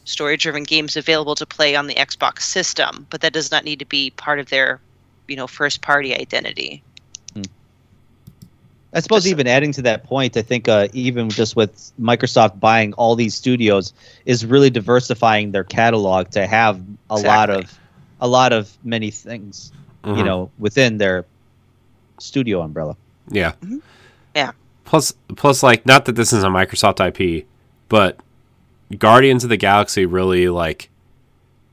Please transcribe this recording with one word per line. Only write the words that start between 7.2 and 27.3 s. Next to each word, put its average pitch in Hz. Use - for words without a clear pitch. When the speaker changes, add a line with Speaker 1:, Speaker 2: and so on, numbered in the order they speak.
Speaker 2:
Hmm. 104
I 165
suppose 202
Speaker 1:
Just 190
Speaker 2:
even 143
adding 139
to 139
that 113
point, 127
I 110
think, 120
uh, 104
even 123
just 107
with -
Microsoft 113
buying 110
all 117
these 113
studios 107
is 120
really 139
diversifying 113
their 95
catalog 101
to 98
have 107
a 110
lot 104
Speaker 1:
Exactly. 98
Speaker 2:
of, -
a 127
lot 127
of 107
many 113
things, 104
you 104
Speaker 3:
Mm-hmm. 101
Speaker 2:
know, 92
within 113
their 92
studio 110
umbrella. 78
Speaker 3:
Yeah. 90
Speaker 1:
Mm-hmm. 226
Yeah. 131
Speaker 3:
Plus, -
plus, 139
like, 120
not 135
that 123
this 113
is 101
a -
Microsoft 95
I 90
P, 85